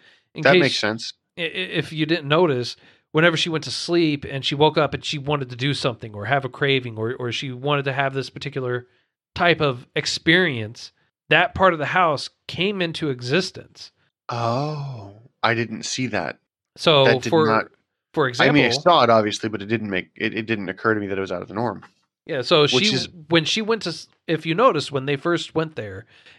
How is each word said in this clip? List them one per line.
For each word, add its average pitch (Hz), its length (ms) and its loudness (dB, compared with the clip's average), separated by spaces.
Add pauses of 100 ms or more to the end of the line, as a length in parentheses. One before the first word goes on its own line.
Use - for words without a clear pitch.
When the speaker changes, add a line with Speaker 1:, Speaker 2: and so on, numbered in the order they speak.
(340)
Speaker 1:
in 160 80 -8
Speaker 2:
That 139 120 8
Speaker 1:
case 139 60 6
Speaker 2:
makes 131 180 2
sense. 110 340 -4 (260)
Speaker 1:
i-, 175 40 -6
i-, - 20 -4
if 175 480 -4
you 156 140 -2
didn't 156 200 -2
notice, 143 480 2 (380)
whenever 160 240 4
she 170 140 -2
went 160 140 -2
to 123 60 -8
sleep 160 580 0
and 135 160 -8
she 143 120 -4
woke 156 200 4
up 151 180 2
and - 100 -6
she - 120 -6
wanted 139 340 -4
to 123 60 -14
do 135 180 -2
something 117 380 -4
or 104 120 -10
have 135 200 0
a 127 40 -4
craving 127 500 -2
or, 113 160 -4
or 123 160 -6
she 131 220 -8
wanted 139 320 -2
to 139 80 -2
have 135 220 -2
this 131 160 -6
particular 127 580 -6 (440)
type 170 280 2
of 135 340 -2
experience, 147 960 0 (400)
that 165 240 2
part 185 200 4
of 156 40 -4
the 139 80 -2
house 160 440 0 (180)
came 190 340 -2
into 165 280 -4
existence. 131 800 -4 (360)
Speaker 2:
Oh, 123 840 -4 (300)
I 113 100 4
didn't 113 300 -4
see 127 240 -4
that. 90 320 -4 (360)
Speaker 1:
So 143 280 4
Speaker 2:
That 123 180 4
did 120 80 -4
Speaker 1:
for, 139 160 4
Speaker 2:
not, 110 200 2 (460)
Speaker 1:
for 151 140 0 (140)
Speaker 2:
I 135 100 6
mean, 143 140 6
I - 20 4
Speaker 1:
example 127 160 0
Speaker 2:
saw 165 220 6
it 117 60 6
obviously, 107 380 4
but 101 140 -8
it 101 40 -12
didn't 107 220 -2
make, 92 280 -4
it, 107 180 -4
it 107 120 -6
didn't 104 220 -4
occur 110 260 0
to 107 60 -2
me 101 60 -4
that 98 100 -4
it 95 40 -2
was 95 120 -4
out 90 100 -6
of 95 60 -14
the 90 60 -12
norm. 104 300 -4 (420)
Speaker 1:
Yeah, 139 160 -4
so 151 220 4
Speaker 2:
Which 135 200 2
Speaker 1:
she, 214 100 0
Speaker 2:
is 123 140 -2 (220)
Speaker 1:
when 165 160 4
she - 160 -2
went 214 220 -2
to, 185 40 -6
s-, - 180 -10 (200)
if 160 180 -2
you 160 100 -2
noticed, 190 380 2
when 135 140 -4
they 143 100 0
first 165 380 -2
went 160 220 -2
there 101 280 -10 (340)